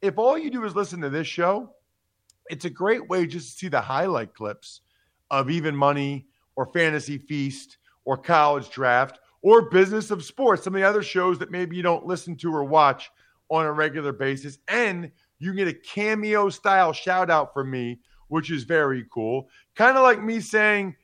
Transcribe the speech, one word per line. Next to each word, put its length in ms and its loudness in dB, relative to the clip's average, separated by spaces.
If 160 -2
all 220 4
you 100 -6
do 160 -6
is 100 -6
listen 260 -4
to 100 -4
this 160 -4
show, 420 0
it's 160 -12
a 40 -4
great 380 -2
way 200 0
just 240 -10
to 80 -20
see 80 -8
the 120 0
highlight 540 -2
clips 480 -12
of 220 0
Even 240 -2
Money 500 0
or 100 -4
Fantasy 540 -2
Feast 580 -8
or 120 -2
College 540 2
Draft 480 2
or 260 8
Business 400 2
of 140 -6
Sports, 400 0
some 100 -8
of 80 -2
the 60 4
other 160 2
shows 340 0
that 140 -10
maybe 260 -6
you 60 -6
don't 240 0
listen 300 -8
to 140 -6
or 120 -2
watch 480 2
on 180 0
a 40 -4
regular 400 -2
basis. 460 -6
And 440 -2
you 140 -8
can 60 -6
get 100 0
a 60 -4
cameo-style 1200 0
shout-out 600 0
from 160 -6
me, 300 -6
which 200 -4
is 140 -6
very 500 0
cool. 340 -4
Kinda 260 6
like 220 6
me 160 -4
saying 640 0